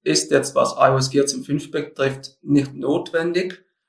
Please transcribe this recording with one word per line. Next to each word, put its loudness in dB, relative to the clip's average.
ist 0
jetzt, 2
was 2
I 6
O 2
S 0
vierzehn 0
Punkt -12
fünf -4
betrifft, -4
nicht 0
notwendig, -4